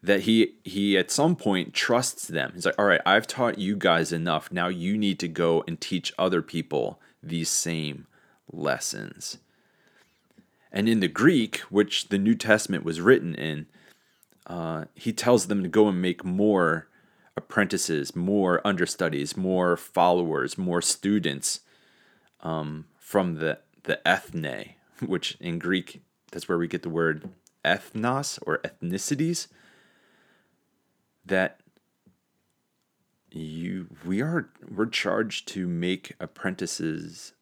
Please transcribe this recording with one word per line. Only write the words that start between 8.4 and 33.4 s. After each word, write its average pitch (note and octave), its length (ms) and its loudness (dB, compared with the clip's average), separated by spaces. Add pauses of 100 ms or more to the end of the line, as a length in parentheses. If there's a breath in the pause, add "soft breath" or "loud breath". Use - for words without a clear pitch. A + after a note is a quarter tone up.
lessons." - 840 -6 (1300 soft breath)
And G#2 160 0
in A2+ 140 4
the F#2 60 2
Greek, B2 500 4 (120)
which - 400 0
the G2+ 80 2
New G#2+ 180 4
Testament G#2+ 500 2
was E2 160 -4
written F2 340 6
in, D#2 320 -6 (800 soft breath)
uh, E2 380 -6 (100)
he - 160 -6
tells A2 360 2
them G2+ 160 0
to F2+ 60 -4
go G#2+ 180 8
and F2+ 140 0
make F2+ 220 -2
more F2+ 640 2 (480 soft breath)
apprentices, E2+ 800 -2
more F2+ 500 2
understudies, E2+ 680 -2
more F#2 400 2
followers, E2+ 840 0
more F2+ 240 0
students, E2+ 800 -2 (800 soft breath)
um, D#2 440 -6 (120)
from F#2 380 0
the, D#2 240 -2 (240)
the - 240 -4
ethne, D#2 680 -2 (100)
<laughs> - 200 -12
which - 340 -4
in E2+ 200 -4
Greek, F2+ 420 -4 (300)
that's - 160 -12
where F2 100 2
we E2+ 100 0
get F2 160 -6
the F2 60 -6
word D#2+ 400 0 (360)
ethnos A#2 800 -2
or D#2+ 140 0
ethnicities, C#3 880 -4 (1800 soft breath)
that F#2+ 340 -2 (1700)
you, E2 580 -8 (180)